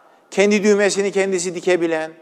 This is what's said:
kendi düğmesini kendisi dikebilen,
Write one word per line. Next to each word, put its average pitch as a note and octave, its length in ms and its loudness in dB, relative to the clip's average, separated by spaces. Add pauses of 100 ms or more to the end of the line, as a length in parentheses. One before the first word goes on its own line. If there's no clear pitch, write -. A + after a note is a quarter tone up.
(320)
kendi G#3 320 2
düğmesini G3+ 480 2
kendisi F#3 440 -2
dikebilen, E3 560 -2 (100)